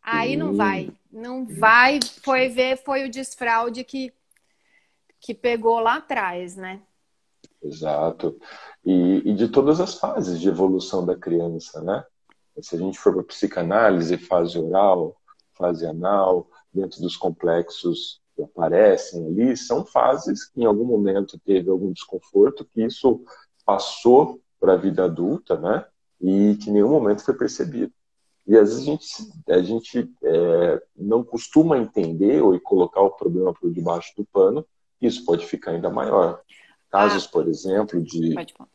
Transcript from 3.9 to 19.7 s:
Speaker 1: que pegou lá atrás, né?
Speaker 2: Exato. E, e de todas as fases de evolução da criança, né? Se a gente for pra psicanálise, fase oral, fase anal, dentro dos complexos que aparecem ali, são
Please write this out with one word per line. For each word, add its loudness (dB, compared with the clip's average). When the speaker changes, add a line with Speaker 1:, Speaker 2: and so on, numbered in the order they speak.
Speaker 1:
que -12
pegou 0
lá 2
atrás, -6
né? -14
Speaker 2:
Exato. -4
E, 2
e 0
de 0
todas 2
as -4
fases -4
de 2
evolução 0
da -2
criança, -6
né? -6
Se -12
a -4
gente -6
for 2
pra -2
psicanálise, 0
fase -2
oral, 0
fase -4
anal, 0
dentro -8
dos -6
complexos -4
que -8
aparecem 2
ali, 0
são -4